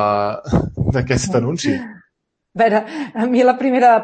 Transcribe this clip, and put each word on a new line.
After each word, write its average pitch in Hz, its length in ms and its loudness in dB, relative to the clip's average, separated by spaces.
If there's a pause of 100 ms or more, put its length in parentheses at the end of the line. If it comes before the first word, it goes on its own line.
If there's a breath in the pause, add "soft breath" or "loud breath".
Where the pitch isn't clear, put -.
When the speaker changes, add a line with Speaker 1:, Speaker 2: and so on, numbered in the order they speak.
(440)
Speaker 1:
<laughs> - 500 -2
d'aquest 127 460 0
anunci. 165 320 -2
Speaker 2:
A - 840 -14
veure, 214 240 2 (320 loud breath)
a 226 120 -2
mi 247 160 2
la 247 140 4
primera 247 480 4